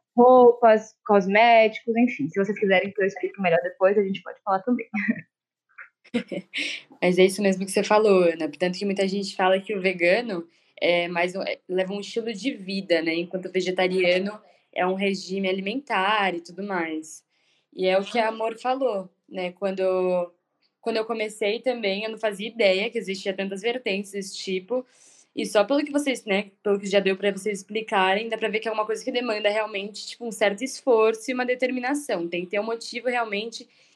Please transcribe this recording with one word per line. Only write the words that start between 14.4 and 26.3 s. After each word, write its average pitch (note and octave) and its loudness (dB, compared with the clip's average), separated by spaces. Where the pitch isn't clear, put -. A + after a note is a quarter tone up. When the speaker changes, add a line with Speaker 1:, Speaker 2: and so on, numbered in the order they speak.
Speaker 2:
é F3+ 0
um F#3 0
regime F#3+ -4
alimentar G3 -2
e F3 -8
tudo F3+ -14
mais. E3 -6
E F#3 -2
é F#3 4
o G3+ 0
que A#3 -4
a A3 2
Amor A3 -4
falou, B3 -2
né? F#3 -6
Quando, F#3 0
quando A3+ -4
eu A3 -2
comecei A3 -4
também, G#3+ -2
eu A3 -6
não A3 -10
fazia G#3+ -4
ideia G3 2
que A#3 -8
existia F#3+ -6
tantas G3 -6
vertentes G#3 -4
desse G3 -8
tipo. F#3+ -6
E A3 -4
só G3+ 2
pelo C#4+ 0
que C#4+ -8
vocês, C#4 -2
né, G3+ -2